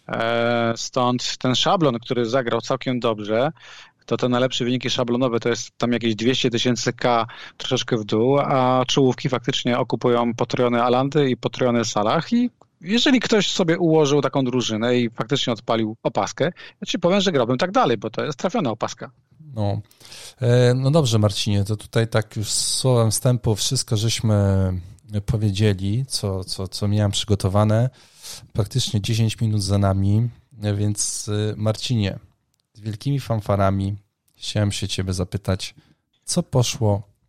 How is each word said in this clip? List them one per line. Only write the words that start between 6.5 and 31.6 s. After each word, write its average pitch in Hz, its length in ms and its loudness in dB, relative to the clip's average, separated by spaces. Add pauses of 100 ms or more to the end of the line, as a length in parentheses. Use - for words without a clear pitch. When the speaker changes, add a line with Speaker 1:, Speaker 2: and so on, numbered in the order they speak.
Speaker 1:
tysięcy 117 420 0
K, 120 340 0 (300)
troszeczkę - 400 -2
w 107 80 -4
dół, 117 340 2
a 131 480 2
czołówki 131 420 2
faktycznie 123 500 -2
okupują 120 560 0
potrojone 120 480 0
Alandy 135 480 2
i 123 60 0
potrojone 120 480 0
Salah 113 480 0
i 240 180 2 (300)
jeżeli 240 400 2
ktoś 208 300 2
sobie 165 280 0
ułożył 156 420 4
taką 139 240 0
drużynę 120 540 0
i 120 120 0
faktycznie 123 420 -2
odpalił 113 500 -2
opaskę, 113 420 -2 (360)
ja 202 60 -10
ci - 120 -4
powiem, 180 220 2
że 185 120 0
grałbym 127 260 2
tak 180 120 0
dalej, 196 260 2
bo 107 140 -6
to 120 140 -6
jest 147 140 -6
trafiona 180 320 -2
opaska. 110 400 -8 (440)
Speaker 2:
No. 107 260 -2 (600)
E, 123 340 4
no 131 160 2
dobrze, 135 280 4
Marcinie, 101 460 2
to 104 120 -2
tutaj 113 320 -2
tak - 280 -2
już 107 140 -6
słowem 120 600 2
wstępu 120 440 0
wszystko - 420 -2
żeśmy 101 760 2 (540)
powiedzieli, 104 800 0
co, 95 380 -4
co, 92 240 -8
co - 200 -4
miałem 104 220 4
przygotowane. 107 800 2 (600)
Praktycznie 110 480 -2
dziesięć 110 400 0
minut 107 220 0
za 98 160 0
nami, 101 500 2 (240)
więc, 104 800 -4 (220)
e, - 40 -8
Marcinie, 107 640 -2 (540)